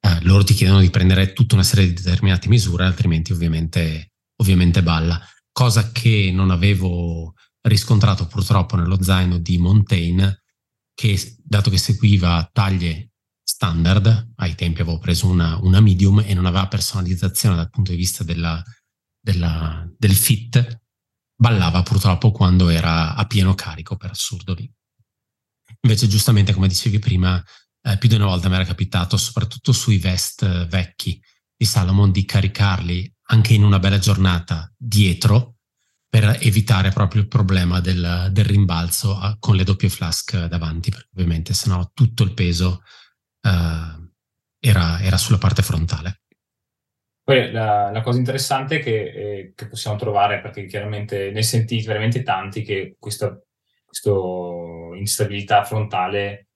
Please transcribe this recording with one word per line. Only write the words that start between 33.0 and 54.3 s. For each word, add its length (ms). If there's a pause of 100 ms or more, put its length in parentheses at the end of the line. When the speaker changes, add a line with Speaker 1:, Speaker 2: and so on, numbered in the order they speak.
Speaker 1:
anche 220
in 100
una 160
bella 200
giornata 800
dietro 800 (540)
per 320
evitare 480
proprio 320
il 60
problema 520
del, 520
del 140
rimbalzo 720
a, 200
con 180
le 80
doppie 260
flask 560
davanti, 440
perché 240
ovviamente 400
sennò 400
tutto 300
il 100
peso, 480 (600)
eh, 680 (500)
era, 400
era 180
sulla 200
parte 240
frontale. 640 (1000)
Speaker 2:
Poi 280
la, 400
la 100
cosa 160
interessante 600
è 20
che, 220
eh, 520
che 120
possiamo 300
trovare, 440
perché 240
chiaramente 640
ne 140
sentite 420
veramente 380
tanti 400
che 340
questa, 420 (460)
questo 1120